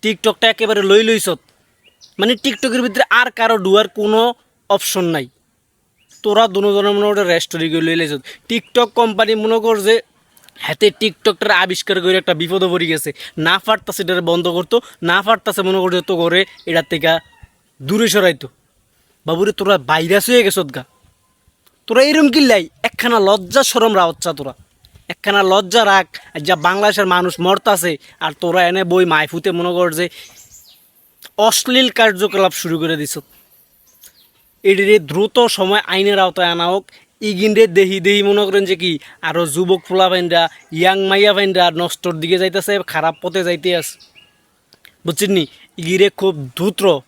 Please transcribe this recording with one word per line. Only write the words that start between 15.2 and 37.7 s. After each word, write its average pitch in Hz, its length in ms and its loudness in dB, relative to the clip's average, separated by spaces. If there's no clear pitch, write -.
পারতাছে 214 400 -2
মনে 190 160 0
করছে 180 260 -2
তো 190 120 0
করে 170 180 2
এটার 165 220 0
থেকে 160 220 0
দূরে 214 260 0
সরাইতো। 175 340 0
বাবুরে 170 340 -2
তোরা 196 160 2
ভাইরাস 165 420 0
হয়ে 247 140 6
গেছত 185 300 -2
গা, 165 80 -10
তোরা 240 220 4
এরম 302 240 4
কি 302 80 4
লাই? 196 120 2
একখানা 233 300 -2
লজ্জা 202 340 2
শরম 226 280 2
রাওয়াচ্ছা 170 400 -2
তোরা, 135 140 -12
একখানা 202 280 0
লজ্জা 196 300 2
রাখ। 190 160 2
যা 185 80 2
বাংলাদেশের 202 480 0
মানুষ 180 180 0
মরতাছে 180 480 0
আর 156 60 -4
তোরা 175 280 0
এনে 185 220 -2
বই 185 120 4
মাইফুতে 156 440 -2
মনে 175 200 -2
কর 180 100 2
যে 180 60 -2
অশ্লীল 254 400 2
কার্যকলাপ 196 640 2
শুরু 165 200 -4
করে 165 200 -2
দিছ। 147 120 -8
এটিরে 196 340 4
দ্রুত 190 280 -2
সময় 196 240 0
আইনের 196 320 0
আওতায় 175 300 0
আনা 170 180 -2
হোক। 196 120 -4
ইগিনরে 208 360 2